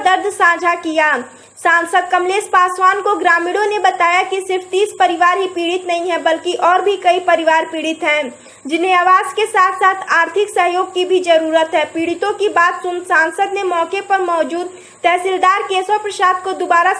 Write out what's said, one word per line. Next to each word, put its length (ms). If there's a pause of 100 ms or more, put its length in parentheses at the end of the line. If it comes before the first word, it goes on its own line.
दर्द 260
साझा 440
किया। 360 (460)
सांसद 540
कमलेश 320
पासवान 560
को 160
ग्रामीणों 500
ने 120
बताया 440
कि 180
सिर्फ 300
तीस 280
परिवार 400
ही 100
पीड़ित 380
नहीं 240
है, 120
बल्कि 320
और 280
भी 140
कई 240
परिवार 460
पीड़ित 380
हैं, 280 (340)
जिन्हें 280
आवास 380
के 140
साथ-साथ 680
आर्थिक 360
सहयोग 440
की 100
भी 160
जरूरत 540
है। 100
पीड़ितों 500
की 160
बात 320
सुन 200
सांसद 520
ने 100
मौके 380
पर 200
मौजूद 540 (280)
तहसीलदार 580
केशव 360
प्रसाद 460
को 100
दोबारा 440